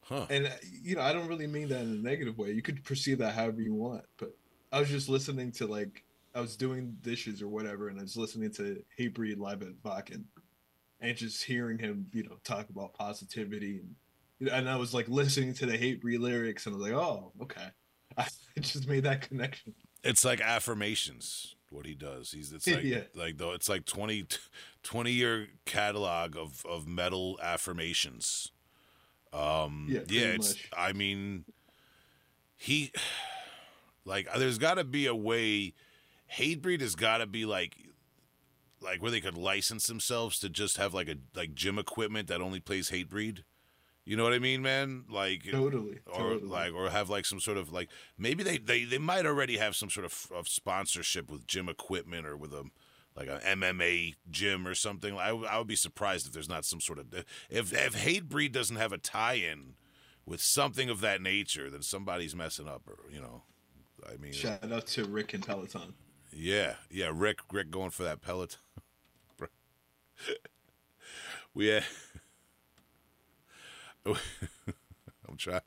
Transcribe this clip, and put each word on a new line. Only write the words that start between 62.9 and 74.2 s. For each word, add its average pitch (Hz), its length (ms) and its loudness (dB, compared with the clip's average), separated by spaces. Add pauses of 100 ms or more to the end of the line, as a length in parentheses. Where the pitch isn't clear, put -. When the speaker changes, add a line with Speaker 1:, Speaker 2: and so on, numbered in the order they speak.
Speaker 1:
you 73 80 -12
know, 62 220 -12 (680)
I 60 60 -10
mean, 71 160 -10
Speaker 2:
Shout 110 400 -4
out 113 160 -4
to - 160 0
Rick 104 300 -4
and 98 120 -4
Peloton. 92 500 -6 (360)
Speaker 1:
Yeah, 82 440 2 (140)
yeah, 87 240 0
Rick, 95 260 2 (120)
Rick 92 200 -2
going 92 180 -2
for 92 140 -4
that 78 180 -2
Peloton. 90 380 -6 (800)
<laughs> - 100 -8 (2000)
We 107 140 4
had, 107 160 6 (2250)
<laughs> - 0 -
I'm - 1300 -6